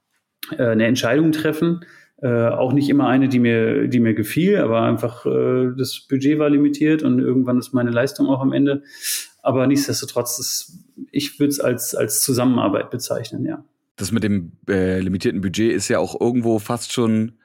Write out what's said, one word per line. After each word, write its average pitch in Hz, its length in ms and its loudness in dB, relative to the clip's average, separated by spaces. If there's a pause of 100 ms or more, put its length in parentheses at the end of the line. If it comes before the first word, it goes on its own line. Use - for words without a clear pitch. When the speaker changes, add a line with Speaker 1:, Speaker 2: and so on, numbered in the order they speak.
(520)
Speaker 1:
äh, - 120 -2
eine 113 220 2
Entscheidung 135 460 2
treffen. 165 500 0 (400)
Äh, 117 260 2
auch 127 240 0
nicht 143 160 2
immer 139 200 2
eine, 131 200 2
die 123 120 2
mir, 113 500 2
die 123 100 2
mir 113 140 4
gefiel, 175 460 0
aber 113 240 2
einfach, 117 420 -2
äh, 127 520 0
das - 320 -6
Budget 139 300 2
war 151 100 2
limitiert 147 540 2
und 127 160 2
irgendwann 127 400 2
ist - 140 -10
meine 120 180 2
Leistung 127 360 0
auch 135 120 2
am 135 140 0
Ende. 139 300 0 (600)
Aber 127 240 2
nichtsdestotrotz, 135 680 -2
das, - 420 -8 (320)
ich - 280 -4
würd's 143 200 0
als, - 340 -2
als - 280 -2
Zusammenarbeit 117 680 0
bezeichnen, - 560 -8
ja. - 200 -8 (320)
Speaker 2:
Das 98 140 -6
mit 107 120 -2
dem, 101 300 -2 (160)
äh, 92 300 2
limitierten 95 420 -2
Budget 98 320 0
ist 92 160 -2
ja 110 100 2
auch 90 200 -4
irgendwo 117 400 0
fast 117 340 -6
schon, 110 400 0 (120)